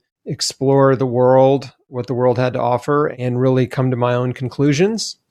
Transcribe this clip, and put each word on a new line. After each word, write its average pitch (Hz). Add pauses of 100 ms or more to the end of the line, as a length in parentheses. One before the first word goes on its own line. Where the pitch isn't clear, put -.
(260)
explore 135
the 131
world, 131 (160)
what 123
the 147
world 123
had 127
to 123
offer, 123
and 123
really 131
come 131
to 127
my 123
own 123
conclusions. 147 (140)